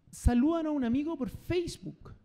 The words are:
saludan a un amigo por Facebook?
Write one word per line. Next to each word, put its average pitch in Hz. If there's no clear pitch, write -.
saludan 294
a 302
un 294
amigo 285
por 254
Facebook? -